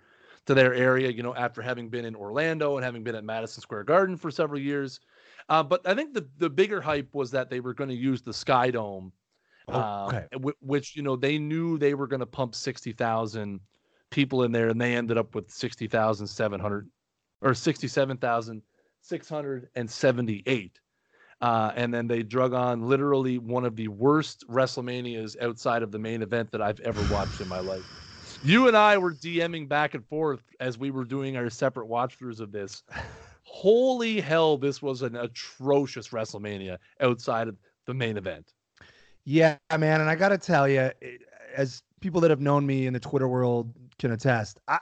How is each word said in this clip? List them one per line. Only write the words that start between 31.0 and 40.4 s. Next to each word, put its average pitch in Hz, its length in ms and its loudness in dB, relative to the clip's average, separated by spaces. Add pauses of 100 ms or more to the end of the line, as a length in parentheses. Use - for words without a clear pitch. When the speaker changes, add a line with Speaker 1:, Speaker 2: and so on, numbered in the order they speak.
Speaker 1:
doing 135 320 -4
our 120 140 -2
separate 127 340 -2
watch-throughs 120 560 -4
of 107 100 -10
this. 98 320 -10 (600)
Holy 233 760 4
hell, 156 360 4
this 139 240 -2
was 131 220 -4
an 120 140 -4
atrocious 127 920 -2
WrestleMania 101 680 -6 (220)
outside 120 460 0
of 107 100 -8 (280)
the 123 100 -8
main 117 220 -2
event. 90 380 -8 (720)
Speaker 2:
Yeah, 156 300 6 (220)
man, 156 220 4
and 156 80 2
I 160 60 2
gotta 190 240 4
tell 151 280 4